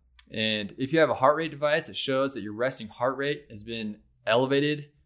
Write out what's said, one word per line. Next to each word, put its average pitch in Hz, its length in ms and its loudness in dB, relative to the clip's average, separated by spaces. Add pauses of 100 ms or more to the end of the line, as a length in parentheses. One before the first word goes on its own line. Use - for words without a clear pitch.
(300)
and 107 460 -2
if 131 160 -2
you 165 60 4
have 151 100 6
a 117 60 0
heart 139 220 6
rate 160 140 -4
device 151 360 0
that 107 100 -10
shows 135 380 0
that 110 80 -8
your 104 100 -8
resting 117 360 -4
heart 127 280 -2
rate 147 320 -4
has 107 140 -14
been 110 360 -8 (280)
elevated 139 640 2 (160)